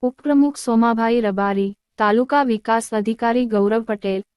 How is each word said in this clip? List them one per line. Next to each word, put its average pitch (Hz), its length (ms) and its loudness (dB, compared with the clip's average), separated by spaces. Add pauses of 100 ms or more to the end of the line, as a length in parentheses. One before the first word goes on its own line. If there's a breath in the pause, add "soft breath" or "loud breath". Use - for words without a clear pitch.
ઉપપ્રમુખ 285 560 0
સોમાભાઈ 233 640 0
રબારી, 196 540 -2 (220)
તાલુકા 247 460 2
વિકાસ 226 480 -2
અધિકારી 233 540 -2
ગૌરવ 220 380 0
પટેલ 202 400 -4 (140)